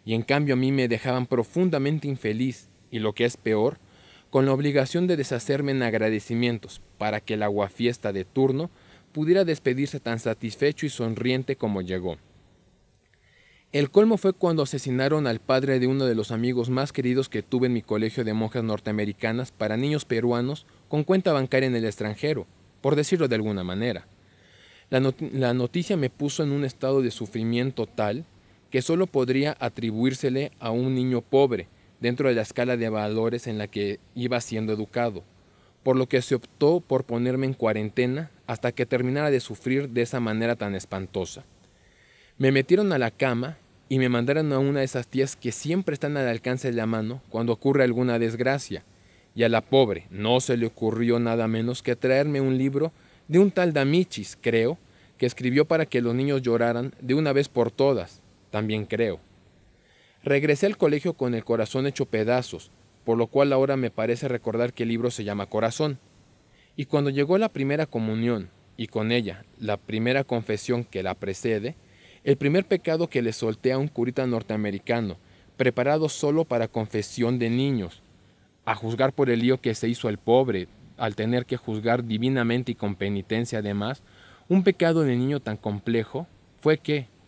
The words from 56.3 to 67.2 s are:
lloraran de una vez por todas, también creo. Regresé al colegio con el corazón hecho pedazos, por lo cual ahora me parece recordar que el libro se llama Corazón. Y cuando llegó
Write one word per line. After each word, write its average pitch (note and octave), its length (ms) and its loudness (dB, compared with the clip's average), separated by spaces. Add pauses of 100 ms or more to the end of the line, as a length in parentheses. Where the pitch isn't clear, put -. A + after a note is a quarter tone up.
lloraran A#2+ 600 0
de C3 140 -2
una D3 200 2
vez C#3 160 2
por A#2+ 200 2
todas, C3 520 0 (280)
también G#2+ 360 -2
creo. G#2+ 340 -2 (1040)
Regresé C#3+ 420 2
al G#3 120 -2
colegio D3+ 340 2
con B2 220 -2
el A2+ 100 -4
corazón A#2 420 -2
hecho C3+ 200 -2
pedazos, A#2 640 -2 (340)
por A#2 140 2
lo A#2 80 2
cual C#3 260 4
ahora C3+ 240 2
me B2 140 -2
parece A#2+ 380 -2
recordar A#2+ 440 -2
que A#2 120 -6
el A2+ 40 -2
libro A#2 220 -2
se A2 140 -8
llama G2+ 220 -4
Corazón. A#2 520 -2 (800)
Y D3 100 -6
cuando C#3+ 240 0
llegó C#3+ 260 2